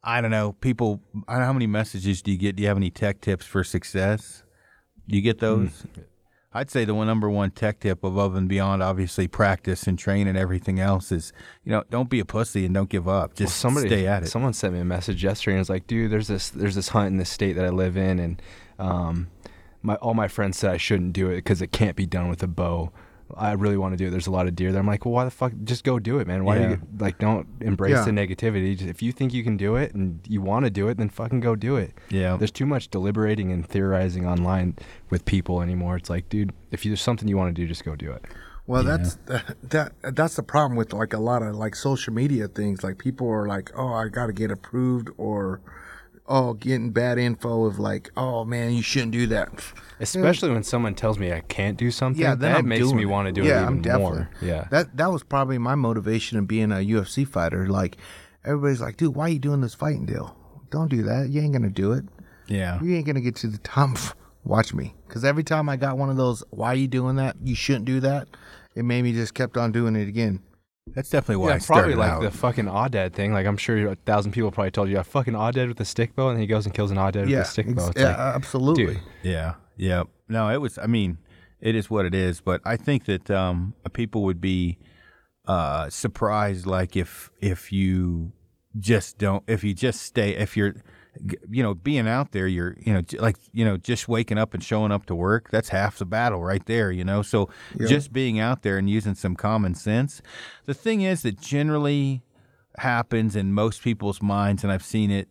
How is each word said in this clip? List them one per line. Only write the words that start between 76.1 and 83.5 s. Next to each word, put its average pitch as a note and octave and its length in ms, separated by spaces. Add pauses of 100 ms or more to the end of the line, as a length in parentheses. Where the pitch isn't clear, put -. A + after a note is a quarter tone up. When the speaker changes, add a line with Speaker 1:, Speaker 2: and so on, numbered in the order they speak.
Speaker 2:
bow," C3 160
and A#2 120
he G#2+ 40
goes A2 200
and G#2 100
kills G#2 160
an F#2+ 60
Audad G2 320
Speaker 3:
Yeah, E3+ 100
Speaker 2:
with F2+ 80
a - 20
stick - 180
Speaker 3:
ex-, A#2+ 80
Speaker 2:
bow. F2 140
It's G#2+ 120
Speaker 3:
yeah, C3+ 80
Speaker 2:
like, B2+ 260
Speaker 3:
absolutely. C3+ 500
Speaker 2:
dude. F2 140 (240)
Speaker 1:
Yeah, E2 300 (240)
yeah. F2+ 260 (260)
No, A2 200
it C3 120
was, B2+ 160
I - 80
mean, G#2 320 (420)
it A2+ 140
is A2 160
what G#2 160
it F2 80
is, F#2 260
but F2+ 260
I A#2 120
think C#3+ 280
that, F#2+ 260
um, F#2 420 (200)